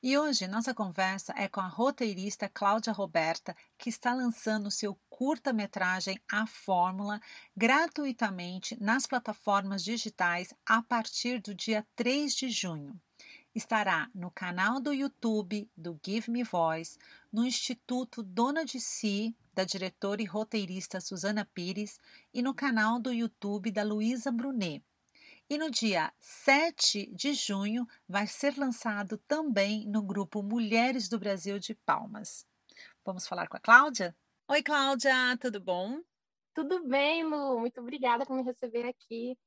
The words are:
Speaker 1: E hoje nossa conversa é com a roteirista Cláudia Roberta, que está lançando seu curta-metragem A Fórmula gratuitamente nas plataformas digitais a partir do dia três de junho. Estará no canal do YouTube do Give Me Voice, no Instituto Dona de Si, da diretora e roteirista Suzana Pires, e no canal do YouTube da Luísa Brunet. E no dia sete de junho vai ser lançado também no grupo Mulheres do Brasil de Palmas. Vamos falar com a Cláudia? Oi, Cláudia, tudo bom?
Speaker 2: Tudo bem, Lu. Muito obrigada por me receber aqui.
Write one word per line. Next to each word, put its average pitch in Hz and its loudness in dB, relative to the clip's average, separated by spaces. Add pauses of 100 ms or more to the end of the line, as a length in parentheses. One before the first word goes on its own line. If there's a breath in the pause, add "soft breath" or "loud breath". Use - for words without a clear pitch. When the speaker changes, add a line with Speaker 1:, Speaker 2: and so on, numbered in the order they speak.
Speaker 1:
E 262 2
hoje 285 2
nossa 214 -2
conversa 190 -2
é 202 -2
com - -4
a 190 -2
roteirista 202 -2
Cláudia 214 2
Roberta, 165 0 (240 soft breath)
que - -6
está 240 0
lançando 226 0
seu 202 -2 (120)
curta-metragem 208 -2 (120)
A 214 0
Fórmula 196 0 (340 loud breath)
gratuitamente 226 0
nas 220 2
plataformas 196 0
digitais 180 -2 (120)
a 226 6
partir 240 -2
do 202 -10
dia 214 -2
três 262 0
de 269 -4
junho. 175 -4 (560 loud breath)
Estará 202 0
no 180 -8
canal 185 0
do 294 0
YouTube 214 -2
do 165 -10
Give 220 -4
Me 240 0
Voice, 165 0 (320 loud breath)
no 226 2
Instituto 247 -4
Dona 240 0
de 262 -8
Si, 220 -2 (160)
da 185 0
diretora 196 -4
e 214 -4
roteirista 190 -4
Suzana 196 -2
Pires, 185 -6 (340 loud breath)
e 240 -2
no 262 0
canal 233 2
do 247 -2
YouTube 226 -2
da 208 0
Luísa 214 0
Brunet. 233 -2 (720 loud breath)
E 294 -2
no 311 -2
dia 202 0
sete - 2
de 277 0
junho 214 -2 (240 loud breath)
vai 202 0
ser 277 -2
lançado 214 -2
também 214 2
no 214 0
grupo 202 -2
Mulheres 226 2
do 233 -2
Brasil 196 -2
de 214 -8
Palmas. - -4 (580 loud breath)
Vamos 180 -6
falar 180 -4
com - -12
a - -10
Cláudia? 240 8 (320)
Oi, 294 4
Cláudia, 277 2 (280)
tudo 214 -4
bom? 190 -2 (540)
Speaker 2:
Tudo 311 0
bem, 285 2
Lu. 285 0
Muito 247 -2
obrigada 247 0
por 262 -4
me 262 0
receber 240 -4
aqui. 247 -8 (100)